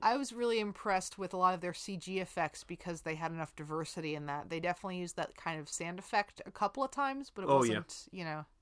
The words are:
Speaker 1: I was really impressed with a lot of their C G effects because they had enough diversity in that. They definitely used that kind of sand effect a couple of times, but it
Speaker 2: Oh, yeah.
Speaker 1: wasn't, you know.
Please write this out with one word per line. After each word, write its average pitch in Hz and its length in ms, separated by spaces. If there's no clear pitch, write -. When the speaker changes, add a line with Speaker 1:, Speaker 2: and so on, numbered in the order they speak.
Speaker 1:
I 233 140
was 269 160
really 233 260
impressed 202 600
with 190 160
a - 20
lot 185 180
of 175 60
their 175 140
C 196 240
G 185 200
effects 175 460
because 170 380
they 160 120
had 160 160
enough 165 240
diversity 156 640
in 147 100
that. 147 240
They 165 100
definitely 180 380
used 175 180
that - 200
kind 160 240
of 147 80
sand 175 300
effect 202 480
a 185 40
couple 208 320
of 269 80
times, 277 420
but 196 100
it 180 60
Speaker 2:
Oh, 135 140
yeah. 110 180
Speaker 1:
wasn't, - 320
you 180 120
know. 156 200